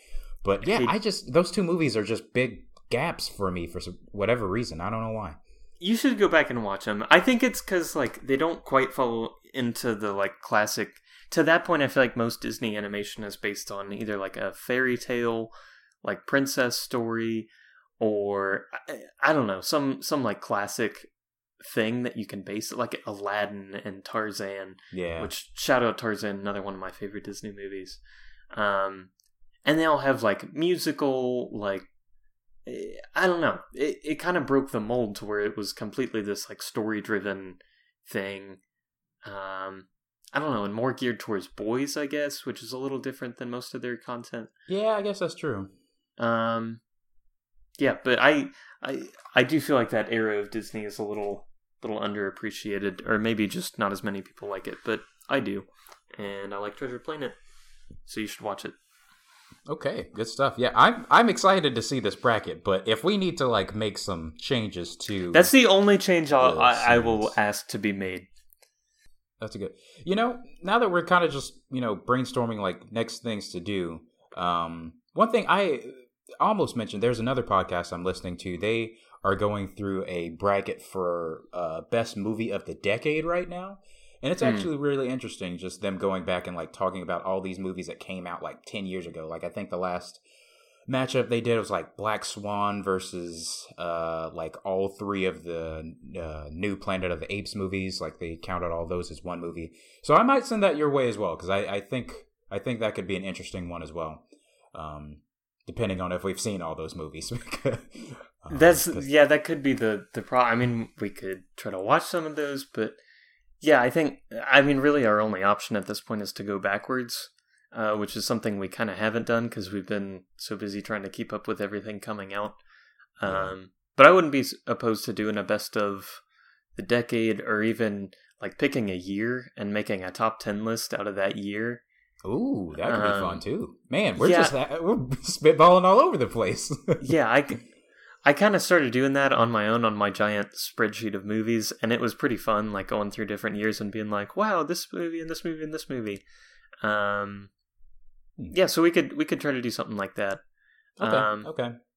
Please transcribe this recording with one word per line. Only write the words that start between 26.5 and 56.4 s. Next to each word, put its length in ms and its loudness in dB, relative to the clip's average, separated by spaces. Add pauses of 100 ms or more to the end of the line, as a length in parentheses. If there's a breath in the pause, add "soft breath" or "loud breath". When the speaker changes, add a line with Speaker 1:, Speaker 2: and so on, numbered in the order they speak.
Speaker 2:
one 120 -8
of 60 -12
my 100 -10
favorite 340 -12
Disney 260 -12
movies. 480 -12 (560 soft breath)
Um, 560 -2 (540)
and 140 4
they 80 2
all 120 4
have, 240 2
like, 300 0
musical, 1040 0
like, 260 -2 (840)
eh, 300 -10 (180)
I 120 2
don't 140 2
know. 200 2 (120)
It, 320 -2
it 160 -4
kinda 200 0
broke 300 2
the 100 -2
mold 360 -2
to 80 -12
where 160 -2
it 160 -2
was 160 -6
completely 500 -4
this, 260 -6
like, 140 -16
story-driven 960 -4 (500 soft breath)
thing. 500 -8 (640)
Um, 640 -10 (460)
I 60 -2
don't 120 -4
know, 120 -2
and 100 -6
more 180 -2
geared 280 -4
towards 260 -4
boys, 500 -4
I 100 -4
guess, 380 -6
which 180 -8
is 100 -12
a 60 -8
little 200 -6
different 400 -10
than 120 -10
most 220 -10
of 100 -10
their 140 -6
content. 520 -12 (200)
Speaker 1:
Yeah, 200 0
I 120 0
guess 200 -4
that's 160 -2
true. 320 -4 (500)
Speaker 2:
Um, 640 -2 (1000)
yeah, 260 2
but 160 4
I, 280 6 (340 loud breath)
I, 220 -6 (300)
I 100 6
do 160 2
feel 160 0
like 140 2
that 220 0
era 260 0
of 120 -6
Disney 340 -8
is 140 -10
a 60 -4
little, 440 -6 (340)
little 180 -6
underappreciated, 1080 -6
or 100 2
maybe 280 2
just 320 -6
not 140 0
as 100 -8
many 200 -6
people 260 -14
like 180 -8
it, 180 -10
but 180 -2 (260)
I 120 0
do, 240 -6 (540 loud breath)
and 340 -10